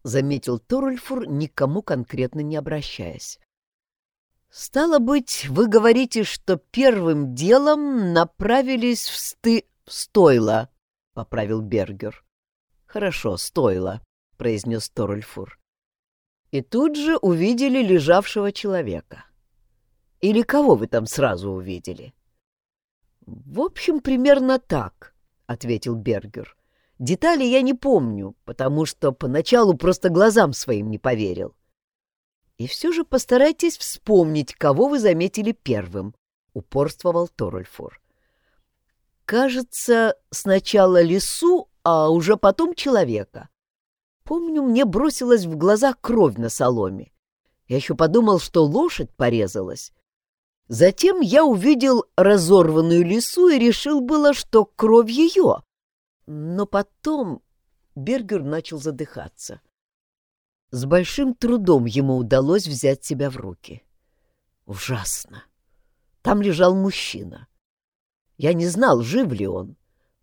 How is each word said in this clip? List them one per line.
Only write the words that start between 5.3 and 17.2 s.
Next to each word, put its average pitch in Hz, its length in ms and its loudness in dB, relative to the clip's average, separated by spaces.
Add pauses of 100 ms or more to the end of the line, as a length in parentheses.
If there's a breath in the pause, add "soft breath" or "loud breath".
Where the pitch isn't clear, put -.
вы 165 200 0
говорите, 226 580 2
что - 320 -4
первым 165 760 0
делом 262 760 2
направились 233 960 0
в - 100 -10
сты-, - 480 -2 (200)
в - 80 -20
стойло», 120 760 2 (440)
поправил 110 480 -6
Бергер. 101 640 -8 (600)
«Хорошо, - 520 -6
стойло», 95 640 -2 (340)
произнёс 113 540 -6
Торульфур. 104 680 -8 (920)
«И 139 100 -4
тут 294 360 -2
же 302 180 -2
увидели 240 680 0